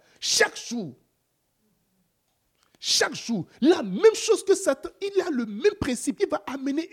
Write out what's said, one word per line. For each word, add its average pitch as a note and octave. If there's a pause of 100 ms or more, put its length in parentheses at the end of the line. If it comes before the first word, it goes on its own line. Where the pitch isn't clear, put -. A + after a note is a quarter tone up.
(200)
Chaque -
jour, G3 (1900)
chaque -
jour, G3 (160)
la D#4
même C4+
chose -
que G4
Satan, E4+ (100)
il G4
a F4+
le B3
même B3+
principe. -
Il G4+
va -
amener C#4